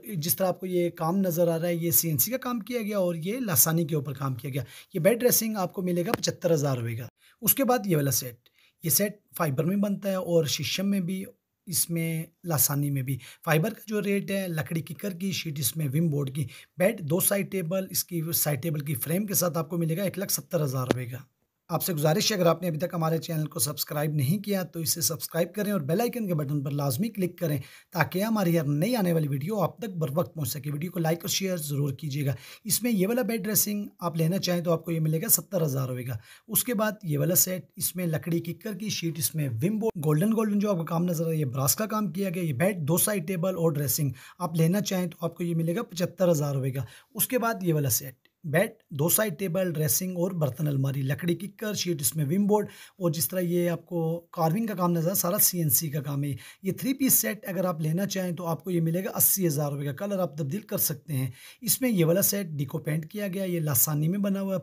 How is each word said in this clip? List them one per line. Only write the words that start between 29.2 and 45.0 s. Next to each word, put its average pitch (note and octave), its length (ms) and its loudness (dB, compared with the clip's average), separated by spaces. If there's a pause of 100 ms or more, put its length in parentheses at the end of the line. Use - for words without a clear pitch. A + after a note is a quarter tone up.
वीडियो D3 300 -2
आप D#3+ 240 0
तक G3 140 -6
बर D3+ 160 -2
वक्त E3 220 -2
पहुँच D3 160 -4
सके। C#3+ 220 -6
वीडियो D3+ 200 -6
को F3+ 80 -6
लाइक E3 240 0
और G3+ 60 -6
शेयर F#3 300 -2
ज़रूर C#3+ 360 -2
कीजिएगा। C#3 400 -2 (300)
इसमें A3 260 0
ये F#3+ 140 4
वाला B3 180 2
बेड G#3+ 200 -2
ड्रेसिंग G#3 420 0 (160)
आप E3+ 160 -4
लेना E3 220 2
चाहें F3 240 0
तो E3+ 80 2
आपको E3 200 0
ये E3 100 0
मिलेगा D#3+ 280 0
सत्तर F3 340 2
हज़ार C3+ 240 0
रुपये B2 180 -6
का। B2 120 -6 (320)
उसके A3+ 260 0
बाद G#3+ 300 0
ये D3 120 0
वाला D#3 200 2
सेट, F3+ 300 0 (100)
इसमें F3+ 300 -4
लकड़ी E3 320 0
की E3+ 40 -6
किक्कर E3+ 320 -8
की G#3+ 160 -6
शीट, E3 280 -4
इसमें D3+ 300 0
विम D#3+ 300 0
बोर्ड, G#3+ 220 -2
गोल्डन D#3 320 4
गोल्डन G#3+ 260 2
जो G#3 120 2
आपको E3 140 0
काम E3+ 180 0
नज़र E3+ 200 0
आ - 20 0
रहा E3 80 0
है, D#3+ 60 0
ये D3 80 2
ब्रास C3+ 280 0
का G#3+ 120 -2
काम G#3+ 220 -2
किया F#3+ 200 -2
गया। F3+ 140 -4
ये D#3 120 0
बेड F3+ 280 2
दो D#3 160 4
साइड G3 280 0
टेबल F#3 280 0
और E3 180 2
ड्रेसिंग C#3+ 400 0 (260)
आप E3+ 180 -4
लेना E3+ 260 4
चाहें F3+ 260 -2